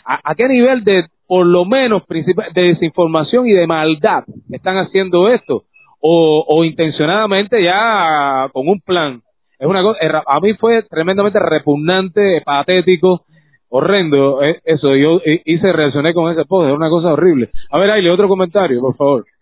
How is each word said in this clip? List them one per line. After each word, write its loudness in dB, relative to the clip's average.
¿a, -6
a -4
qué 0
nivel 2
de, 2
por 2
lo 4
menos, 0
princip-, -4
de 0
desinformación 0
y 4
de 4
maldad -2
están -6
haciendo 0
esto? -2
O, 2
o 2
intencionadamente -2
ya 0
con -6
un 0
plan. -4
Es -4
una 0
cosa, 0
erra-, -2
a 0
mí 0
fue 0
tremendamente -2
repugnante, 0
patético, 0
horrendo, 0
eh, -2
eso, 0
yo 2
hi-, 0
hice, 0
reaccioné 0
con 0
ese -2
post, 0
es 0
una -2
cosa 0
horrible. 2
A 0
ver, 2
Aile, 0
otro 2
comentario, 0
por -2
favor. 0